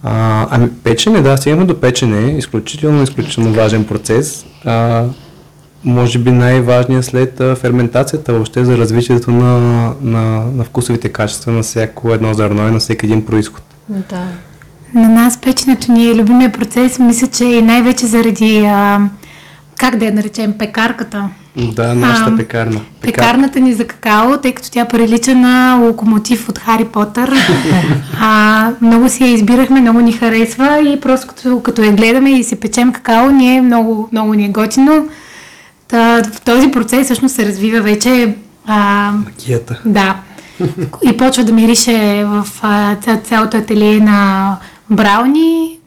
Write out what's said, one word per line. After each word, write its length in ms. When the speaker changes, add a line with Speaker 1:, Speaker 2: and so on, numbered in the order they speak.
Speaker 1:
А, 480
ами, 240
печене, 480
да, 140
стигаме 280
до 120
печене. 540
Изключително, 720
изключително 500
важен 320
процес. 600
А, 400
може 340
би 120
най-важният 760
след, 360
а, 160
ферментацията 760
въобще 320
за 140
развитието 520
на, 280
на, 200
на 180
вкусовите 440
качества 440
на 100
всяко 480
едно 240
зърно 340
и 40
на 60
всеки 280
един 180
произход. 380
Speaker 2:
Да. 340
Speaker 3:
На 140
нас 300
печенето 540
ни 140
е 80
любимия 380
процес, 460
мисля, 300
че 160
и 180
най-вече 440
заради, 520
а, 420
как 200
да 80
я 80
наречем, 400
пекарката. 760
Speaker 1:
Да, 380
нашата 360
Speaker 3:
Ам, 60
Speaker 1:
пекарна. 360
Пекар- 100
Speaker 3:
пекарната 580
ни 140
за 120
какао, 520
тъй 140
като 180
тя 140
прилича 500
на 440
локомотив 680
от 100
Хари 260
Потър. 500
Speaker 1:
<laughs> 840
Speaker 3:
А, 500
много 280
си 160
я 60
избирахме, 500
много 200
ни 120
харесва 720
и 140
просто 280
като, 320
като 220
я 100
гледаме 380
и 140
си 120
печем 360
какао, 380
ние 320
много, 500
много 220
ни 100
е 40
готино. 600
Та, 360
в 160
този 300
процес 340
всъщност 300
се 120
развива 360
вече, 520
а, 480
Speaker 1:
Магията. 680
Speaker 3:
Да. 320
И 120
почва 280
да 80
мирише 420
в, 220
а, 340
ця-, 220
цялото 380
ателие 420
на 580
брауни. 840